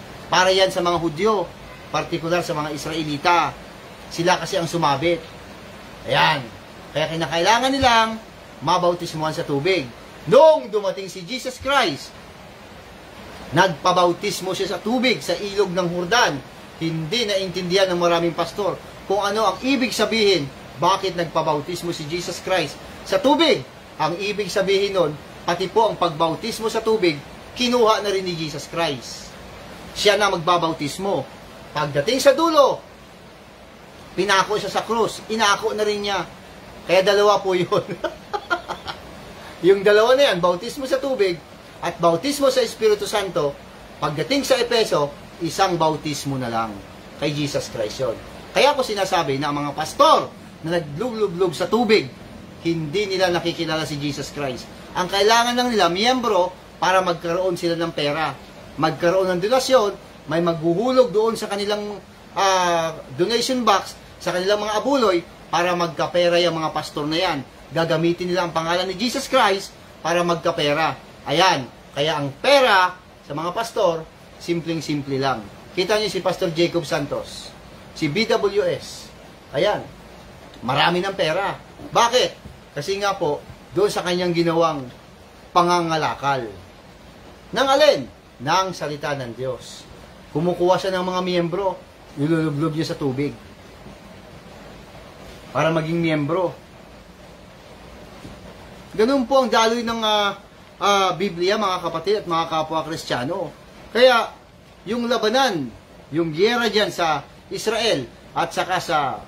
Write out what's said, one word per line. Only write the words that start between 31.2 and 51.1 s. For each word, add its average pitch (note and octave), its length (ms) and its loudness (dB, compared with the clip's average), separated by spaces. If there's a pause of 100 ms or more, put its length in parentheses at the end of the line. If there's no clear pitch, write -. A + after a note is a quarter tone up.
Pagdating D3 480 0
sa C4 160 6
dulo, D4+ 480 4 (1400)
pinako G3 400 2
siya F#3+ 120 -6
sa G3 120 -2
krus, A3 480 -2
inako G#3 400 2
na G#3 160 0
rin G#3 160 0
niya. G3 240 -2 (560)
Kaya F3+ 240 4
dalawa G#3 320 6
po F#3+ 160 0
yun. F3 280 0 (920)
<laughs> - 920 -8
Yung G3 140 8
dalawa G#3+ 380 6
na C#4+ 40 6 (100)
yan, F3 100 0
bautismo F3+ 400 0
sa C4 160 0
tubig G3+ 400 0 (400)
at E3+ 180 -6
bautismo B3+ 540 2
sa B3+ 100 4
Espiritu G#3 460 2
Santo, E3+ 480 -2 (480)
pagdating D#3 400 0
sa B3+ 160 2
Efeso, A3 500 2 (300)
isang F3 400 0
bautismo D3 560 -2
na B2 160 -4
lang A2+ 240 -4 (420)
kay D3+ 140 -2
Jesus C#3+ 400 -4
Christ G#2+ 320 -4
yun. A2 140 -2 (340)
Kaya C4 240 6
ko C4 80 2
sinasabi F3+ 560 0
na D3 100 -2
ang D3 140 -2
mga D3 80 -4
pastor C4 560 4 (360)
na E3+ 160 -2
naglugluglog F3+ 760 -2